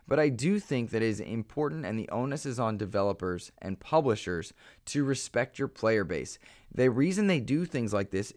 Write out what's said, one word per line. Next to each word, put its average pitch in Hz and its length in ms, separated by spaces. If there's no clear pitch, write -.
but 139 140
I 151 80
do 147 320
think 123 300
that 110 120
it 113 60
is 104 100
important, 147 640
and 104 140
the 110 120
onus 139 360
is 123 140
on 110 180
developers 95 800
and 95 220
publishers 107 720
to 143 160
respect 131 560
your 139 80
player 110 380
base. 80 340
The 127 160
reason 175 380
they 180 140
do 139 240
things 120 280
like 101 200
this 95 240